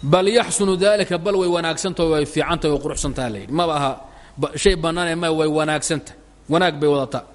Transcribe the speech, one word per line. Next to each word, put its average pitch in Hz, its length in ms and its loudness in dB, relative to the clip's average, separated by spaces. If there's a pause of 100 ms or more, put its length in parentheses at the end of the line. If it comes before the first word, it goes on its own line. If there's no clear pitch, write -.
بل 180 260 4
يحسن 202 480 2
ذلك، 202 360 2 (100)
bal 202 140 0
way 185 120 2
wanaagsantahay, 165 600 -2
way 151 140 2
fiicantahay, 151 480 0
way 139 60 0
quruxsantahay 131 520 -4
la 104 80 -8
yidhi. 98 140 -10
Maba 165 220 0
aha 139 260 -2 (380)
ba-, 139 180 -4
shay 190 200 4
bannaan 165 320 -2
ee 165 60 -2
ma, 170 160 0
way 160 180 2
wanaagsantahay, 151 680 -2 (320)
wanaag 160 320 2
bay 147 80 2
wadataa. 135 360 0 (100)